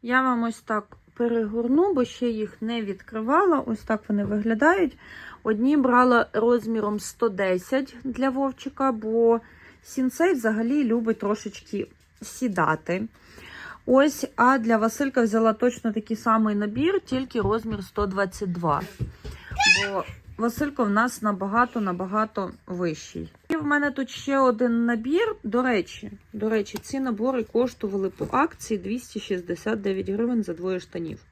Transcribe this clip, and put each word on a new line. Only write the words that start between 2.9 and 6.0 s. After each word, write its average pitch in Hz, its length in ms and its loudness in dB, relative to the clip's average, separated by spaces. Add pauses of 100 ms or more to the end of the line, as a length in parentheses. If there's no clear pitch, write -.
Ось 226 200 -4
так 214 280 -2
вони 202 180 0
виглядають. 226 720 2 (460)
Одні 233 340 2
брала 247 560 6